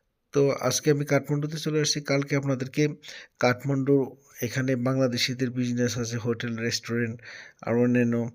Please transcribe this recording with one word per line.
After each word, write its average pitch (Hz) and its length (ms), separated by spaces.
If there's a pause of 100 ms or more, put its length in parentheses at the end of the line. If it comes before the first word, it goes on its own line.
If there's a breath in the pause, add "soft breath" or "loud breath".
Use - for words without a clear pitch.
(320 loud breath)
তো 139 180
আজকে - 400
আমি 147 140
কাঠমান্ডুতে 147 540
চলে 156 220
আসছি। 147 200
কালকে 143 360
আপনাদেরকে 139 520 (520 loud breath)
কাঠমান্ডু, 135 760 (260)
এখানে 131 340
বাংলাদেশিদের 127 720
বিজনেস 123 480
আছে, 120 180
হোটেল, 117 420
রেস্টুরেন্ট 117 580 (500 loud breath)
আর 113 120
অন্যান্য, 120 560